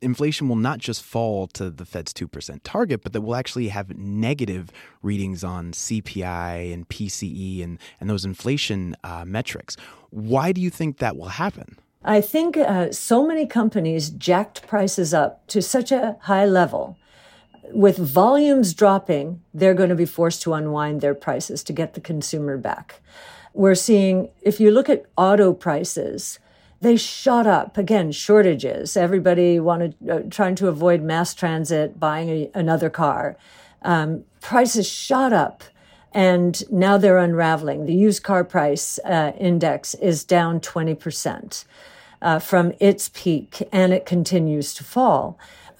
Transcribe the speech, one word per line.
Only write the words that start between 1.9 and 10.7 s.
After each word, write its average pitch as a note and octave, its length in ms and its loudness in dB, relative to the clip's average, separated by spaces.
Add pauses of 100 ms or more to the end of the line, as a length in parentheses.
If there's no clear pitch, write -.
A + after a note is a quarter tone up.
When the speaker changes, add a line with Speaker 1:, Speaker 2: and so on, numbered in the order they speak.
Speaker 1:
two F2 160 -10
percent - 340 -16
target, F3+ 400 -4
but G2 80 -12
that A2 80 -6
we'll A2 160 -6
actually B2+ 320 -6
have G2+ 300 -10
negative G2+ 760 -4 (300)
readings G2 420 -6
on F2 300 -8
C A2 280 -6
P F#2+ 220 -10
I F2 320 -6
and F2 320 -10
P G#2 220 -10
C - 180 -10
E F#2 340 -10
and, E2+ 160 -12 (220)
and G2+ 100 -8
those G2 140 -4
inflation, G2 800 -6
uh, F2 220 -12
metrics. - 500 -10 (340)
Why C3 440 -2
do F3+ 80 -4
you F3+ 80 -2
think D#3 300 -6